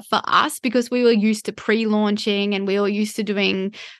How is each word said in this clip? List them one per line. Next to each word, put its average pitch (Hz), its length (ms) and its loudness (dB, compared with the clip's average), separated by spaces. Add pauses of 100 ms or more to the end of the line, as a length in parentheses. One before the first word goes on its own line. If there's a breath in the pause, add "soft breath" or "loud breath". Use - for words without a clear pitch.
for 214 140 0
us, - 380 0
because 240 280 0
we 247 140 0
were 240 80 6
used 214 360 2
to 233 40 -6
pre-launching 208 1040 0
and 196 100 -4
we 196 140 0
were 202 80 2
used 208 300 -2
to 220 60 -2
doing, 196 520 -2 (240 loud breath)